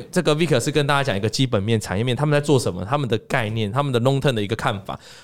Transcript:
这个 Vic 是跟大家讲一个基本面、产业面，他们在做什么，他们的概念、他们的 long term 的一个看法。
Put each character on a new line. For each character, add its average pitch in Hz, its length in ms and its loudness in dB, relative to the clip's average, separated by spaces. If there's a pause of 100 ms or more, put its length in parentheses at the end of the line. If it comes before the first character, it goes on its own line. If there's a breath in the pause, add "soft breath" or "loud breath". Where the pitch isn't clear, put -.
(120)
这 180 100 0
个 151 140 2
Vic 151 280 2
是 156 60 -2
跟 143 160 0
大 143 100 2
家 139 80 2
讲 107 140 0
一 - 20 -2
个 107 80 0
基 131 200 0
本 110 160 0
面、 110 180 2
产 92 160 -4
业 110 60 0
面， 123 120 0
他 135 120 -2
们 151 40 2
在 147 80 4
做 147 200 4
什 113 120 -4
么， 90 140 -6
他 120 100 -4
们 143 140 -2
的 110 80 0 (100)
概 117 220 -2
念、 110 220 -2
他 123 100 -2
们 143 100 -2
的 120 100 2
long 135 200 2
term 139 140 2
的 104 80 -2
一 - 20 -4
个 98 100 -4
看 110 280 -2
法。 67 160 -10 (240 loud breath)